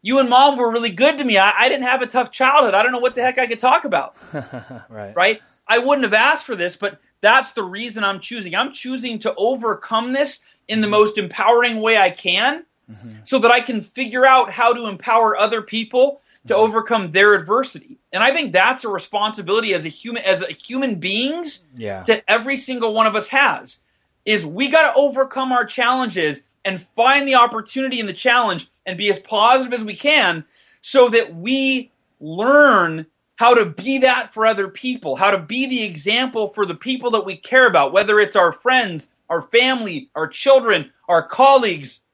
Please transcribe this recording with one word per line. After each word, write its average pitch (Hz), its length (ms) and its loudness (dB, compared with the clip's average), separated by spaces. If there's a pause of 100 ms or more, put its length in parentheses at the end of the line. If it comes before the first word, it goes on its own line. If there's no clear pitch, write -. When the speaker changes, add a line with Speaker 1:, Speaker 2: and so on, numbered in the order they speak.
Speaker 1:
you 254 160 0
and 247 100 2
Mom 269 300 6
were 240 120 0
really 233 220 -2
good 269 260 2
to 285 60 -4
me. 214 140 2
I, 196 120 6 (140)
I 262 60 4
didn't 262 160 -4
have 254 160 0
a 247 40 -4
tough 247 240 -2
childhood. 262 440 2
I 208 80 4
don't 247 100 0
know 247 60 -6
what 247 160 0
the 240 80 -4
heck 254 160 0
I 247 80 0
could 233 120 -6
talk 262 280 2
about." 147 300 -4 (160)
Speaker 2:
<laughs> 127 580 -14
Right. 107 260 -14
Speaker 1:
Right? 208 240 0 (260)
"I 226 120 0
wouldn't 269 260 0
have 202 100 -2
asked 277 320 0
for 226 100 -8
this, 175 200 -6
but 196 240 -8 (220)
that's 254 300 2
the 220 100 -8
reason 208 420 -10
I'm 196 160 -4
choosing. 196 340 -12
I'm 262 180 -4
choosing 247 480 -10
to - 160 -6
overcome 226 760 -4
this 277 320 -6 (240)
in 220 120 -2
the 214 60 0
Speaker 2:
Mm-hmm. 208 60 -4
Speaker 1:
most 214 260 2
empowering 226 640 0
way 220 180 2
I 185 120 4
can 226 540 -4 (260)
Speaker 2:
Mm-hmm. 110 240 -20 (100)
Speaker 1:
so 262 160 0
that 233 100 4
I 240 120 6
can 226 200 -6
figure 254 420 -2
out 262 280 4
how 240 200 2
to 233 140 -4
empower 220 500 0
other 214 260 0
people 247 580 -2 (260)
to - 80 0
Speaker 2:
Mm-hmm. 208 80 4
Speaker 1:
overcome 220 500 -2
their 202 220 4
adversity." 202 640 -4 (140)
And 190 100 -2
I 262 100 4
think 277 200 -6
that's 220 320 0
a 226 40 -6
responsibility 208 840 -4
as 160 100 -4
a 165 40 -8
human, 233 340 -12
as 190 200 0
a 165 100 -10
human 247 480 -6
beings 269 640 -6 (120)
Speaker 2:
Yeah. 98 300 -10
Speaker 1:
that 214 220 0
every 220 300 0
single 240 360 -6
one 220 140 2
of 208 80 -2
us 214 120 -6
has, 254 500 -6 (460)
is 196 220 -2
we 208 220 -6
gotta 302 280 4
overcome 262 560 0
our 247 120 0
challenges 233 800 -2 (220)
and 190 200 -8 (100)
find 269 320 2
the 262 100 0
opportunity 240 640 0
in 214 80 -6
the 190 60 -8 (140)
challenge 233 420 0 (160)
and 185 140 -10
be 202 120 -2
as 190 100 0
positive 240 600 2
as 220 40 -8
we 208 120 -12
can 214 480 0 (360)
so 247 280 4
that 220 260 0
we 262 560 -4 (300)
learn 185 840 0 (300)
how 240 180 4
to 220 120 2
be 202 320 -6
that 254 340 0
for 220 140 -2
other 202 220 0
people, 247 480 -8
how 196 140 2
to 190 80 0
be 233 280 -6
the 254 160 -4
example 214 720 -4
for 208 100 -4
the 175 100 -6
people 247 360 -6
that 220 160 0
we 180 100 -10
care 254 300 4
about, 151 260 2
whether 208 260 2
it's 208 180 0
our 175 160 4
friends, 226 560 -2 (200)
our 160 140 -4
family, 233 720 -2
our 156 120 -6
children, 233 640 2 (180)
our 170 140 2
colleagues 226 800 2 (140)